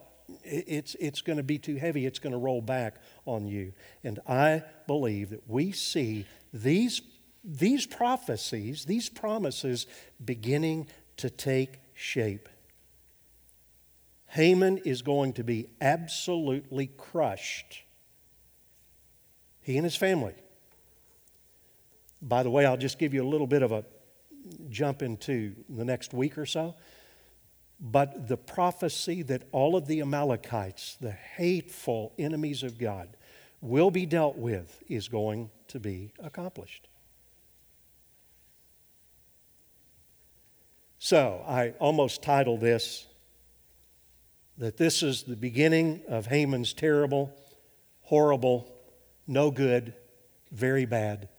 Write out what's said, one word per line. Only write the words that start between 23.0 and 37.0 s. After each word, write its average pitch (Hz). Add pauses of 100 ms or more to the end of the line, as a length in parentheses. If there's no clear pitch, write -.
you 131
a 131
little 151
bit 135
of 113
a 107 (840)
jump 139
into 110 (140)
the 117
next 123
week 131
or 151
so. 165 (1080)
But 139
the 123
prophecy 175
that 127
all 143
of 151
the 156
Amalekites, 127
the 113
hateful 139
enemies 151
of 120
God, 101 (440)
will 139
be 180
dealt 151
with 107
is 110
going 107 (180)
to 127
be 101
accomplished. - (4000)